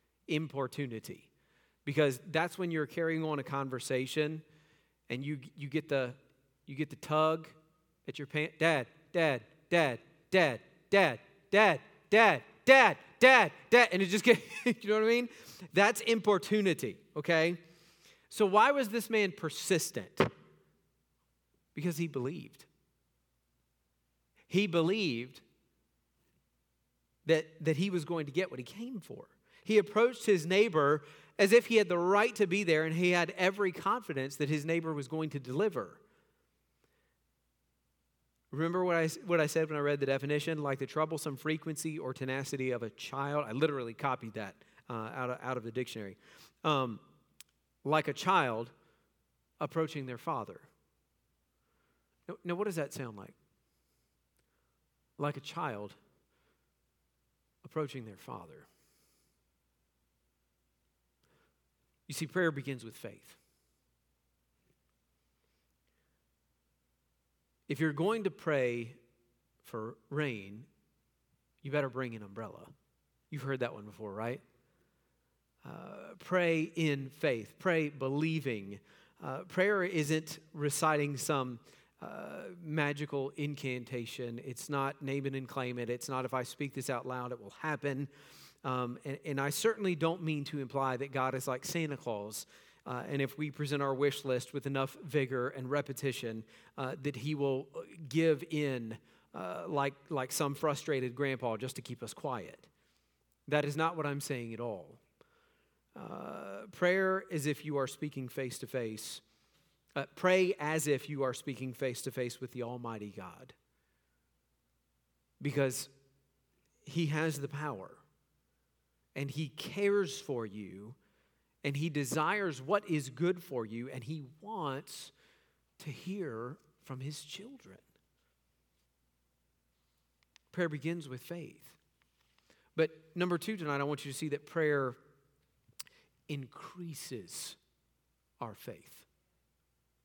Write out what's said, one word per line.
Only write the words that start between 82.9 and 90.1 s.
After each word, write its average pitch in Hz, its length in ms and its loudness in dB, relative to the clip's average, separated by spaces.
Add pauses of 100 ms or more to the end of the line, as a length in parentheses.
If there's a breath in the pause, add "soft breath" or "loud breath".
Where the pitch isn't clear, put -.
incantation. 127 1080 -6
It's - 240 -12
not 139 360 -2
name 135 240 -2
it 135 80 -4
and 135 120 -6
claim 123 300 -6
it. 120 140 -4
It's 123 180 -6
not, 131 160 -2
"If 123 80 -6
I 127 100 0
speak 135 300 -8
this 135 160 -6
out 123 160 -4
loud, 127 280 -6
it 117 60 -12
will 101 200 -18
happen." 143 480 -4 (560 loud breath)
Um, 127 420 -2
and, 139 200 -8
and 139 160 -2
I 143 100 0
certainly 208 440 0
don't 165 280 0